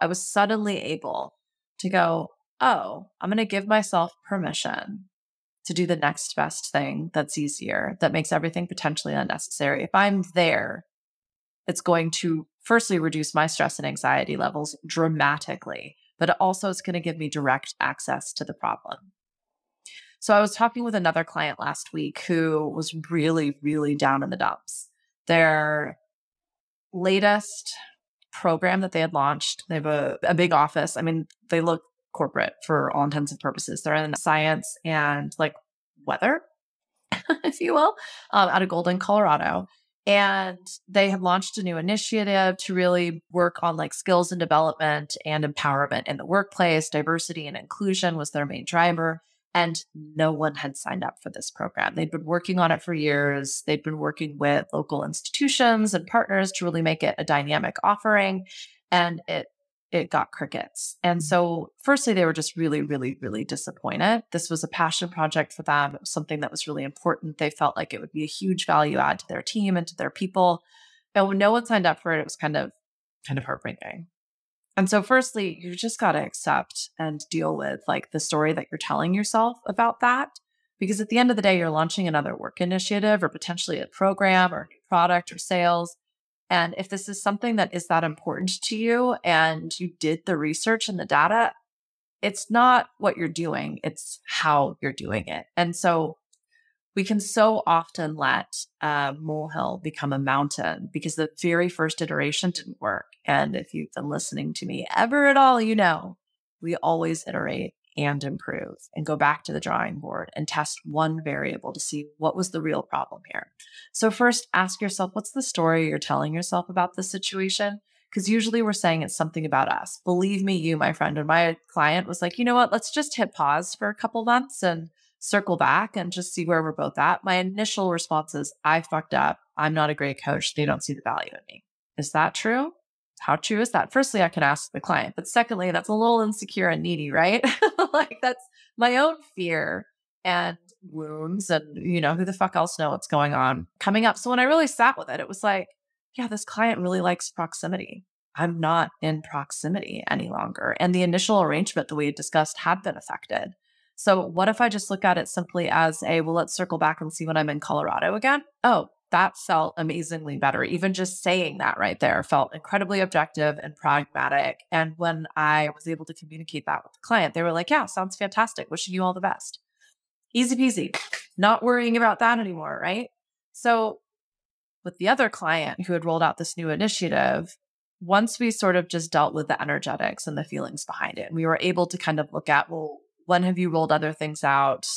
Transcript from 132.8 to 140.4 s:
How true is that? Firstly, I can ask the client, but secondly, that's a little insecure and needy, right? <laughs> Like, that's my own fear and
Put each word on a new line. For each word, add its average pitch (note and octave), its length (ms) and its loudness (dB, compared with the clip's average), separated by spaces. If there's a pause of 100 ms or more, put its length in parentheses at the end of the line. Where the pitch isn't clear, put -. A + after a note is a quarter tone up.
How - 160 2
true G#3+ 260 -2
is A#3+ 80 -2
that? - 220 0
Firstly, C4 280 2
I E3+ 80 6
can E3 140 -2
ask C#3+ 300 2
the - 80 -10
client, - 360 -2
but F3+ 100 -8
secondly, A3 440 0
that's E3+ 180 -2
a G#3+ 60 0
little A3+ 260 4
insecure G#3 480 -2
and D#3+ 140 0
needy, D#3 280 -2
right? F3 320 4
<laughs> F4+ 520 2
Like, C#4+ 260 0
that's - 240 -2 (320)
my A#3+ 200 4
own D#4 260 2 (120)
fear E3+ 520 -2 (380)
and F3 340 0 (240)